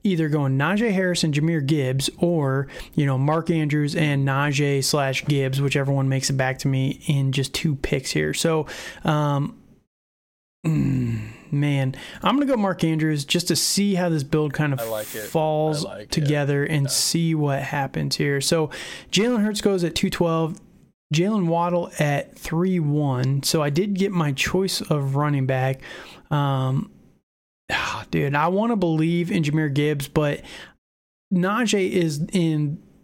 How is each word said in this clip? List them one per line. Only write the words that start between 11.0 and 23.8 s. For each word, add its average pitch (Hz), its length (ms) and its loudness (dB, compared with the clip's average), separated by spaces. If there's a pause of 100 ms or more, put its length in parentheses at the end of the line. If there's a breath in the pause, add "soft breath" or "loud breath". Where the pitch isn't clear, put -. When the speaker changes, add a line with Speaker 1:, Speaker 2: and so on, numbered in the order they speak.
Speaker 1:
man, 143 440 0 (260 loud breath)
I'm 202 140 2
gonna 285 100 2
go 269 120 2
Mark 190 260 0
Andrews 156 420 0
just 170 240 0
to - 60 2
see 202 400 2
how 180 140 0
this 156 140 0
build 151 300 0
kind 151 200 0
of 127 60 -4
Speaker 2:
I 113 80 -6
like 107 280 -6
it. 110 80 -6
Speaker 1:
falls 156 600 0
Speaker 2:
I - 40 -12
like 104 140 -14
it. - 80 -12
Speaker 1:
together 143 540 0
and 147 180 0
Speaker 2:
Yeah. 135 60 -2
Speaker 1:
see 165 460 0
what 143 260 0
happens 139 560 -4
here. 143 240 0
So 156 280 0 (420 loud breath)
Jalen 226 320 2
Hurts 208 180 -2
goes 196 220 2
at 165 120 -2
two 190 140 2
twelve, 165 500 0 (540)
Jalen 185 340 2
Waddle 175 520 0
at 147 380 -2
three 180 420 0
one. 139 640 0
So 165 180 0
I 147 80 0
did 190 260 0